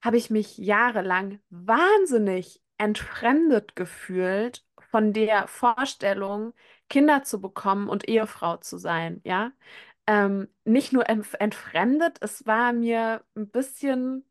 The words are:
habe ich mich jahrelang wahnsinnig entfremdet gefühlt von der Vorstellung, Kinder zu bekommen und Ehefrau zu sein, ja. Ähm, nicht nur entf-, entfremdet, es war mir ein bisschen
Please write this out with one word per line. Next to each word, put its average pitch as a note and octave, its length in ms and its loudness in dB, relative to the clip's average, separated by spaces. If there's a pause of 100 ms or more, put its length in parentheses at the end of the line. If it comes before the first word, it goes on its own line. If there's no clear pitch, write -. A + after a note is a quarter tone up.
habe A#3 160 2
ich A3+ 120 0
mich G#3+ 280 -2
jahrelang G3+ 800 0 (100)
wahnsinnig A3+ 1120 2 (160)
entfremdet A#3 1000 0
gefühlt F#3 880 -4 (260)
von G#3+ 220 2
der G#3+ 340 2
Vorstellung, G#3+ 1040 -2 (360)
Kinder C#4+ 340 4
zu A3+ 160 -6
bekommen G3 480 -2
und - 220 -4
Ehefrau G#3+ 480 -2
zu - 200 -14
sein, E3+ 460 -6
ja. G3 300 -4 (520)
Ähm, G3+ 440 2 (160)
nicht A#3 260 4
nur B3+ 140 4
entf-, G#3+ 340 -4
entfremdet, B3 800 0
es - 260 -10
war A#3 280 2
mir A3+ 500 -2 (140)
ein G#3 120 -8
bisschen C4 800 -4